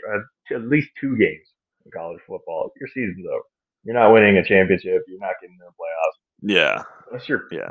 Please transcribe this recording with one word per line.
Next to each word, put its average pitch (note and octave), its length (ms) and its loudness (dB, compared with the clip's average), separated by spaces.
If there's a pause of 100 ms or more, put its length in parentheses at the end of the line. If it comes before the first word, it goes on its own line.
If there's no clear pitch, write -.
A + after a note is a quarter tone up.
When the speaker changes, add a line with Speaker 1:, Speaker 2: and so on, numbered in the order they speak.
(140)
Speaker 1:
uh, - 420 -10
at A#2 120 -8
least C#3+ 220 -2 (100)
two C3+ 180 -6
games D#2 300 -2 (380)
in - 60 -20
college E2+ 360 -12
football, E2 520 -10
your C3 100 -12
season's F#2 380 -8
over. C#2+ 160 -6 (400)
You're A2+ 120 -6
not A2 180 6
winning G#2 240 8
a E2+ 60 4
championship. F#2 640 2
You're F#2 120 -18
not F#2+ 220 -8
getting F2+ 140 -20
in F2+ 40 -20
the F2 120 -20
playoffs. E2 480 -6 (240)
Speaker 2:
Yeah. E2 400 0 (260)
Speaker 1:
Unless - 200 -12
you're - 220 -2
Speaker 2:
Yeah, G1+ 200 -10